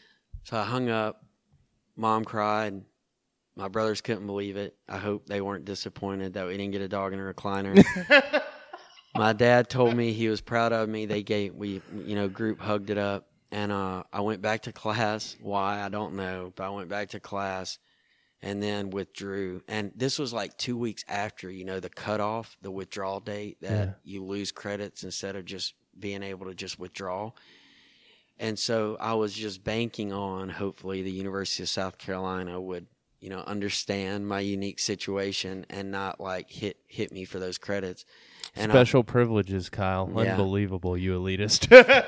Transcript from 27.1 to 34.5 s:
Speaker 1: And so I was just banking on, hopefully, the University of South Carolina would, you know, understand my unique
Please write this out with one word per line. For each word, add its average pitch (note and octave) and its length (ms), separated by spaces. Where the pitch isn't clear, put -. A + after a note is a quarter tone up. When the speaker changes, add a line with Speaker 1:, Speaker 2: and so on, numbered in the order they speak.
Speaker 1:
And G#2+ 200
so A2 420
I A2+ 140
was G#2+ 180
just G2+ 320
banking A2 480
on, F#2+ 380
hopefully, F#2+ 500
the F#2+ 100
University F#2+ 520
of F2 80
South F#2+ 260
Carolina F#2 640
would, F#2 260
you - 100
know, F#2+ 100
understand G2+ 880
my G2+ 120
unique G2 380